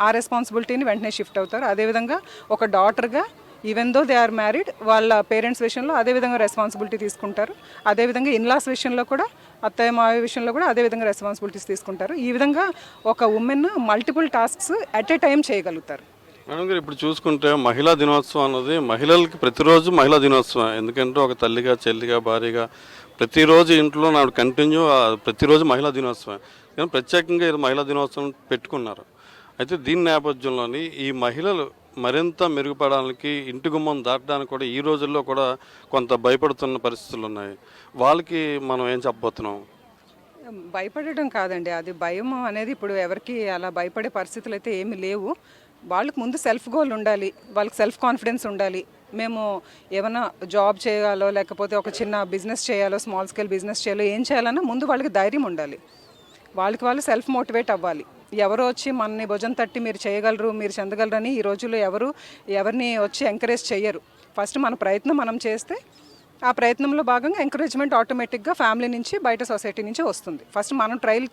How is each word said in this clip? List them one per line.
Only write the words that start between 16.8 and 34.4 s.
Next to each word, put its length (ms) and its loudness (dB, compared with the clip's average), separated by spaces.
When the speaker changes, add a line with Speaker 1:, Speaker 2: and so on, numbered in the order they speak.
Speaker 2:
చూసుకుంటే 480 2
మహిళా 400 4
దినోత్సవం 600 2
అన్నది 240 0
మహిళలకి 600 4
ప్రతిరోజు 520 6
మహిళా 280 6
దినోత్సవం. 560 4
ఎందుకంటే 460 0
ఒక 200 2
తల్లిగా, 360 2
చెల్లిగా, 300 0
భార్యగా 500 0
ప్రతిరోజు 560 8
ఇంట్లో 360 4
నాకు 200 6
కంటిన్యూ, 560 4
ఆ, 280 6
ప్రతిరోజు 500 4
మహిళా 260 2
దినోత్సవం. 480 -6
కానీ 120 -2
ప్రత్యేకంగా 600 0
ఇది 80 0
మహిళా 260 0
దినోత్సవం 500 -2
పెట్టుకున్నారు. 540 -6
అయితే 180 -4
దీని 280 0
నేపథ్యంలోని 800 -2
ఈ 280 -8
మహిళలు 680 -4
మరింత 440 -2
మెరుగుపడడానికి, 840 -2
ఇంటి 400 -6
గుమ్మం 360 -2
దాటడానికి 460 -2